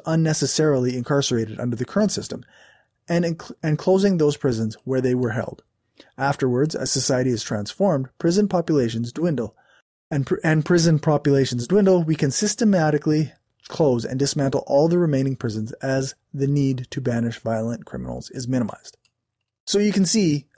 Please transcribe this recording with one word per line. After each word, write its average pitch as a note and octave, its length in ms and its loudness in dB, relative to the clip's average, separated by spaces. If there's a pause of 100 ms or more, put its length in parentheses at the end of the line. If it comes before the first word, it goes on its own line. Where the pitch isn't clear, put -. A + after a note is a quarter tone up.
unnecessarily D#3 920 0
incarcerated A#2+ 640 -2
under A#2+ 160 -4
the A2+ 100 -6
current G3+ 260 0
system - 320 -8 (640)
and, F3 180 0
inc-, E3 260 -6 (100)
and D3+ 160 0
closing F#3+ 400 2
those D3 200 2
prisons A2+ 460 -2
where C3 180 -2
they B2+ 140 2
were B2 160 0
held. - 320 -8 (540)
Afterwards, C3+ 580 0
as - 160 -4
society B2+ 380 0
is A#2 140 -2
transformed, C3+ 720 -2
prison F#3 300 2
populations B2 640 0
dwindle, D3 440 -4 (560)
and C#3+ 160 -2
pr-, - 160 0
and D#3 220 2
prison E3 340 4
populations C#3 640 2
dwindle, F#3+ 380 4
we D#3 120 0
can D3 140 0
systematically D#3 1000 2 (380)
close B2+ 360 2
and C3 140 -4
dismantle C#3 480 0
all C#3+ 220 4
the F3 100 2
remaining C3+ 360 0
prisons A2 360 -6 (100)
as C3+ 320 -2 (200)
the C#3 140 -2
need C3+ 440 0
to C3+ 100 -6
banish A#2 380 -2
violent A2+ 460 -4
criminals B2 440 -10
is B2+ 180 -10
minimized. B2 500 -4 (680)
So G3+ 140 0
you G#3 140 2
can F#3+ 120 4
see, E3 420 0 (100)